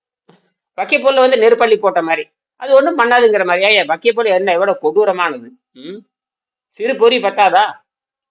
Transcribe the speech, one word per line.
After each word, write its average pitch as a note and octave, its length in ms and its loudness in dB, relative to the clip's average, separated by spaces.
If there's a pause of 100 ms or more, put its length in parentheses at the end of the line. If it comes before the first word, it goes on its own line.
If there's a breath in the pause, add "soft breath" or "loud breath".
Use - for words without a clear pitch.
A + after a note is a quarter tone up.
(800)
வைக்க G#3+ 180 -4
போல்ல C4 260 0
வந்து B3+ 140 2
நெருப்பள்ளி A3+ 400 2
போட்ட F#3 260 -2
மாதிரி D#3+ 200 -4 (380)
அது C4+ 140 -6
ஒண்ணும் D4 240 2
பண்ணாதுங்கிற A#3 460 2
மாதிரி. F3+ 200 0
ஐயா, G#3 200 2
வைக்க E3 280 -2
போல் A3+ 140 -2
என்ன F#3+ 260 0
எவ்வளவு F#3 280 -2
கொடூரமானது. E3+ 680 -2 (260)
ம், E3 260 -18 (800)
சிறு B3 160 -2
பொறி A#3 220 2
பத்தாதா? G3 460 0 (680)